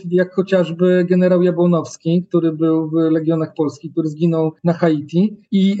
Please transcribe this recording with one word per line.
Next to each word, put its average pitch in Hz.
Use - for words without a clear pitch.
jak 180
chociażby 180
generał 180
Jabłonowski, 175
który 165
był 160
w 156
Legionach 160
Polskich, 143
który 156
zginął 160
na 170
Haiti. 170
I, 196